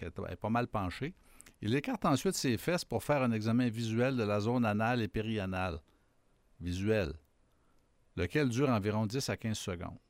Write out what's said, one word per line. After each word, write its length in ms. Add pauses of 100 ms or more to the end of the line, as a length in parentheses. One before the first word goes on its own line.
elle 60
est, 180
elle 80
est 20
pas 140
mal 180
penchée. 460 (480)
Il 120
écarte 300
ensuite 300
ses 240
fesses 260
pour 180
faire 200
un 100
examen 380
visuel 480
de 40
la 180
zone 260
anale 340
et 80
périanale. 720 (800)
Visuel. 540 (1000)
Lequel 340
dure 180
environ 380
dix 240
à 80
quinze 200
secondes. 400 (120)